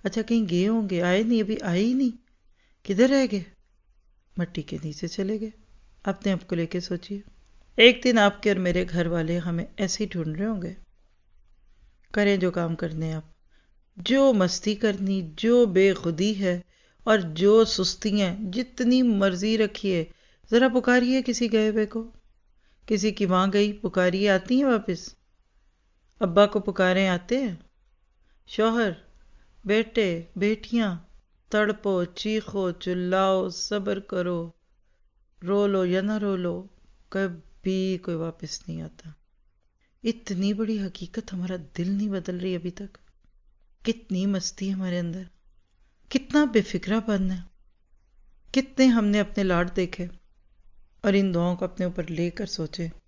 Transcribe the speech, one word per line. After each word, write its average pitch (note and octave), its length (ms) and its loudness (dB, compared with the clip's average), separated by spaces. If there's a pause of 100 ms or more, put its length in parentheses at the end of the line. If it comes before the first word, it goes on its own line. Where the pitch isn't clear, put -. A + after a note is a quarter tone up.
अच्छा, G#3+ 160 -2
कहीं A3 260 0
गए F3 180 0
होंगे, G#3 340 0
आए F3+ 240 2
नहीं, A3+ 200 2
अभी G#3+ 140 -2
आए F3 220 -2
ही A#3 140 2
नहीं, B3+ 200 0 (720)
किधर G#3+ 240 4
रह C4+ 180 4
गए?" F#3+ 180 -4 (920)
मट्टी E3+ 220 -4
के - 160 -10
नीचे D3+ 300 -8
चले G3+ 300 -4
गए। G#3+ 160 -8 (520)
अपने G3 260 -2
आप F3+ 120 -2
को - 120 -4
लेके E3+ 260 -4
सोचिए, F#3+ 420 -8 (560)
एक B3 240 10
दिन B3 140 4
आपके G3+ 320 4
और F#3+ 100 0
मेरे F3+ 260 0
घर E3+ 220 -2
वाले E3+ 300 -2
हमें E3+ 300 -4 (120)
ऐसे G3 240 -2
ही F#3+ 60 -6
ढूंढ D#3 280 -6
रहे G3 100 -4
होंगे। F#3 300 -6 (1400)
करें G3+ 260 2
जो F3+ 120 2
काम E3+ 240 -2
करने D#3+ 360 -6
आप, D#3 220 -10 (680)
जो C4 340 4
मस्ती G3+ 420 0
करनी, G3 460 -2
जो A#3 440 4
बेखुदी F#3+ 680 2
है F3+ 300 -2 (440)
और A3 140 4
जो G3 440 4
सुस्ती G3+ 540 -2
है, F#3+ 320 -2
जितनी B3 500 0
मर्जी G3+ 560 2
रखिए। G3 540 -2 (400)
जरा A#3+ 180 6
पुकारिए B3 520 2
किसी A#3+ 260 -2
गए G#3+ 220 2
हुए G#3+ 160 0
को, A3+ 180 -8 (840)
किसी G#3 240 0
की G#3 140 -2
माँ F#3 240 4
गई, G#3 220 2
पुकारिए, F#3+ 560 0
आती G3 300 2
हैं C#4 80 2
वापस। G#3+ 500 -2 (1040)
अब्बा F#3+ 240 4
को G3+ 140 -2
पुकारें, F#3+ 480 0
आते F3+ 300 -2
हैं। G#3+ 220 -4 (880)
शौहर, A3 480 0 (720)
बेटे, G3+ 600 0 (100)
बेटियां, G#3+ 600 0 (540)
तड़पो, G#3 540 0
चीखो, G3+ 640 -4
चिल्लाओ, F#3 800 0
सब्र G3 500 -6
करो, F3 560 -6 (880)
रो G3+ 240 2
लो F#3+ 180 2
या F3+ 160 0
ना G#3+ 160 -2
रो G3+ 180 -2
लो, F3+ 340 -6 (440)
कभी F#3+ 840 -4
कोई F3+ 180 -6
वापस D#3+ 540 -8
नहीं D#3+ 120 -10
आता। D#3 340 -16 (880)
इतनी G#3 500 -2
बड़ी G#3+ 240 -2
हकीकत G3 560 -8
हमारा F#3 240 -6
दिल F3 400 -4
नहीं G#3 120 -2
बदल F#3 260 -6
रही F3+ 200 -4
अभी F3 140 -6
तक। G3 200 -14 (960)
कितनी G3 400 -2
मस्ती F#3+ 440 -4
हमारे F#3 280 -4
अंदर, F3 300 -6 (840)
कितना - 340 2
बेफिक्रापन G#3+ 840 0
है। F3+ 140 -8 (1080)
कितने C4 320 2
हमने G#3+ 340 4
अपने G3+ 240 -2
लाड F3+ 300 0
देखे F3+ 360 -4 (960)
और G3+ 100 4
इन G3 160 4
दुआओं F3 240 0
को F#3 100 -4
अपने F3+ 200 -6
ऊपर F3 240 -6
लेकर E3+ 360 -4
सोचे। E3 460 -8 (160)